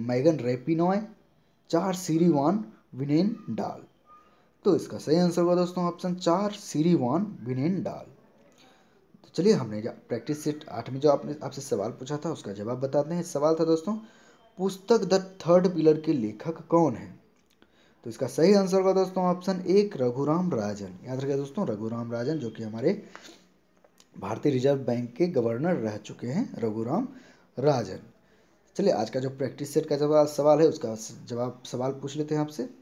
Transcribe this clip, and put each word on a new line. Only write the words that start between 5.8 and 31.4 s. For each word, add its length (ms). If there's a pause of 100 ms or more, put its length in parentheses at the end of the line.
ऑप्शन 300
चार, 380
सिरिवान 920
विनेन 400
डाल। 220 (1160)
तो 100
चलिए 200
हमने 280
जो 100 (180)
प्रैक्टिस 340
सेट 260
आठ 200
में 100
जो 120
आपने, 320
आपसे 180
सवाल 300
पूछा 260
था 140
उसका 220
जवाब 260
बताते 360
हैं। 80
सवाल 320
था 100
दोस्तों, 300 (640)
पुस्तक 440
द 180 (180)
थर्ड 280
पिलर 320
के 140
लेखक 540
कौन 280
हैं? 220 (840)
तो 60
इसका 180
सही 260
आंसर 240
होगा 160
दोस्तों 320
ऑप्शन 420
एक, 300
रघुराम 540
राजन। 540
याद 140
रखिए 160
दोस्तों, 320
रघुराम 440
राजन 280
जो 100
कि 140
हमारे 380 (1120)
भारतीय 360
रिजर्व 280
बैंक 360
के 140
गवर्नर 480
रह 220
चुके 280
हैं 300
रघुराम 500 (500)
राजन। 420 (760)
चलिए 180
आज 160
का 100
जो 100
प्रैक्टिस 440
सेट 140
का 100
जवाब, 300
सवाल 340
है 60
उसका 280
स-, 220 (100)
जवाब, 380